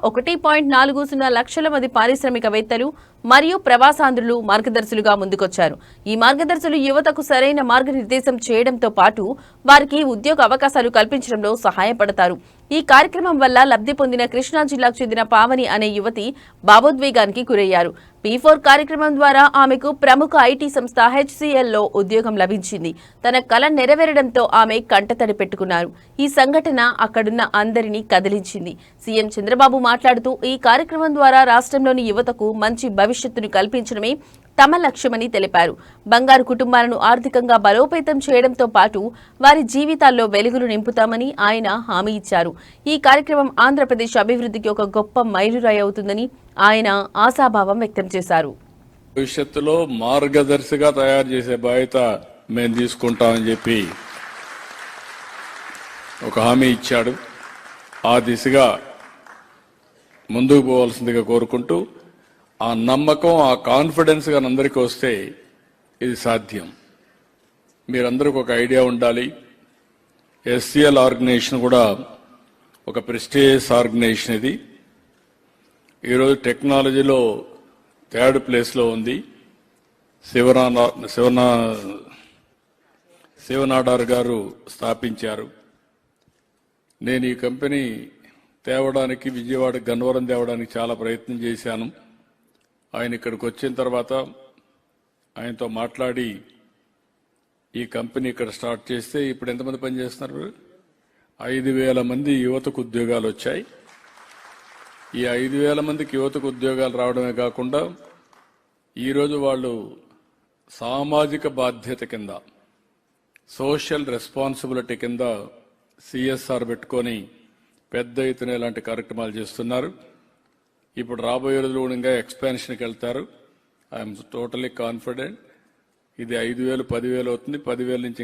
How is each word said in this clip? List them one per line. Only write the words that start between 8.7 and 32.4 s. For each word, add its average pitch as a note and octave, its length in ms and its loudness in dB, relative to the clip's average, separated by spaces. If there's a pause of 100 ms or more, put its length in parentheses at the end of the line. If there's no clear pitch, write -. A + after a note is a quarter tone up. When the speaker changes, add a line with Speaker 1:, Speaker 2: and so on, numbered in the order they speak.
Speaker 1:
పాటు G#3+ 380 2 (280)
వారికి C#4+ 380 8 (100)
ఉద్యోగ C#4+ 240 0 (120)
అవకాశాలు C4+ 400 0
కల్పించడంలో A3+ 680 0 (100)
సహాయపడతారు. G3 720 0 (340)
ఈ D4+ 80 0 (120)
కార్యక్రమం E4 520 4
వల్ల B3+ 200 6
లబ్ధి B3 360 2
పొందిన B3 240 0 (100)
కృష్ణా C4 380 -2
జిల్లాకు B3 300 2
చెందిన A3+ 200 -2 (120)
పావని A#3+ 320 4 (100)
అనే G#3+ 120 0
యువతి G#3 380 -4 (440)
భావోద్వేగానికి A#3+ 720 6 (100)
గురయ్యారు. F#3+ 400 2 (320)
పీ A3+ 140 -2
ఫోర్ D#4 220 6 (100)
కార్యక్రమం D4+ 500 4
ద్వారా C4+ 240 6 (180)
ఆమెకు C4+ 280 2 (140)
ప్రముఖ C#4 260 6 (220)
ఐటీ C#4+ 180 -2
సంస్థ B3 300 -4 (160)
హెచ్సీఎల్లో C4+ 760 0 (100)
ఉద్యోగం A3 360 0
లభించింది. F#3 540 -2 (340)
తన B3+ 140 2 (120)
కల B3 160 4
నెరవేరడంతో C#4+ 760 4 (180)
ఆమె A3 180 2 (120)
కంటతడి G#3+ 420 2
పెట్టుకున్నారు. F#3 560 -2 (300)
ఈ C#4+ 80 0 (100)
సంఘటన C#4 440 2 (240)
అక్కడున్న A3 360 -2 (200)
అందరినీ A3 400 -2 (120)
కదిలించింది. F#3+ 600 -2 (300)
సీఎం A3 320 -2
చంద్రబాబు B3 420 4 (120)
మాట్లాడుతూ, B3 500 2 (120)
ఈ - 20 -4 (140)
కార్యక్రమం D#4 520 2
ద్వారా C4 220 8 (120)
రాష్ట్రంలోని B3+ 580 2
యువతకు A3 420 -2 (100)